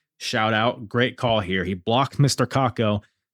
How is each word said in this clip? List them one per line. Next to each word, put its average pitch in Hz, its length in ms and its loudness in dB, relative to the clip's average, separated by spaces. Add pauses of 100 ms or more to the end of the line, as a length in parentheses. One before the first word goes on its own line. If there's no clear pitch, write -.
(180)
shout 110 360 -2
out, 117 340 0
great 120 300 0
call 113 220 0
here. 92 240 -2
He 92 100 -4
blocked 113 460 -2
Mister 123 260 2
Cocko. 113 560 0 (320)